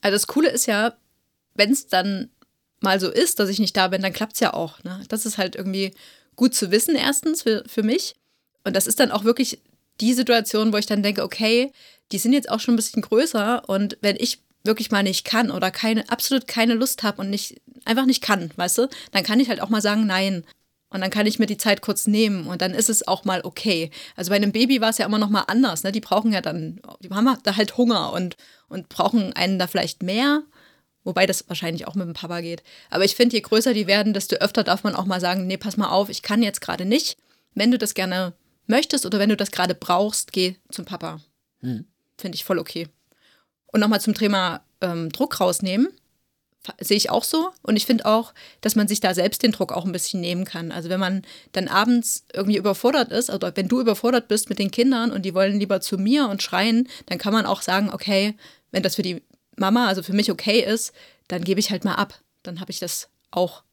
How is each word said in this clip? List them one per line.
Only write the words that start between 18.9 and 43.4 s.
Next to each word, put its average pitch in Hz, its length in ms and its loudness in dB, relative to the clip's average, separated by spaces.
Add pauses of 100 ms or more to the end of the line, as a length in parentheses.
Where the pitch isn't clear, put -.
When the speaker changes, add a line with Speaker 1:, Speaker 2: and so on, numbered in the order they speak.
Speaker 1:
dann 196 120 0
kann 214 160 2
ich 254 80 4
halt 233 120 -2
auch - 100 -6
mal 214 120 2
sagen, 214 240 2
„Nein.“ 190 380 0 (460)
Und 190 100 -8
dann 185 100 -2
kann 208 160 2
ich 214 120 0
mir 220 80 2
die 208 120 -4
Zeit 202 240 0
kurz - 240 -2
nehmen 208 400 2
und 180 160 -4
dann 185 120 0
ist 220 140 2
es 220 180 0
auch 190 180 -2
mal 185 200 0
okay. 165 460 -2 (260)
Also 180 140 -4
bei 202 60 2
einem 208 160 2
Baby 240 280 4
war's 220 180 0
ja 226 80 0
immer 208 120 0
noch 208 120 2
mal 208 120 2
anders, 220 420 2
ne? 196 80 -2
Die 214 80 -2
brauchen 214 320 2
ja 190 80 0
dann, 160 400 -6 (220)
die 185 80 -16
haben 226 340 2
da 196 120 0
halt 214 200 0
Hunger 233 360 2
und, 180 240 -4 (320)
und - 200 -12
brauchen 190 460 2
einen 185 240 0
da 180 80 0
vielleicht 175 360 -2
mehr, 262 400 2 (600)
wobei 185 220 2
das - 220 -2
wahrscheinlich 165 380 -6
auch - 80 -12
mit 185 120 -2
dem 170 80 -8
Papa 170 260 -8
geht. 170 220 -10 (280)
Aber 185 140 2
ich 196 120 2
find, 240 160 4
je 220 80 2
größer 226 340 2
die 208 120 0
werden, 202 280 4
desto - 220 -2
öfter - 280 0
darf 185 180 0
man 208 120 -2
auch 185 100 -4
mal 185 160 -2
sagen, 185 260 0
„Nee, 190 120 -4
pass 202 180 -6
mal 208 140 0
auf, 196 180 2
ich - 140 -10
kann 220 200 0
jetzt 202 180 -2
gerade 180 240 -6
nicht. 247 320 0 (380)
Wenn 214 160 2
du 247 80 2
das 214 160 -4
gerne 185 380 -2 (340)
möchtest 262 400 0
oder 196 120 0
wenn 202 120 4
du 208 60 4
das 202 140 -4
gerade 180 240 0
brauchst, 196 580 -2
geh 185 240 0 (140)
zum - 140 -10
Papa.“ 160 360 -12 (400)
Speaker 2:
Hm. 123 260 -6 (320)
Speaker 1:
Find 180 160 -10
ich - 100 -8
voll 185 140 0
okay. 165 300 -8 (840)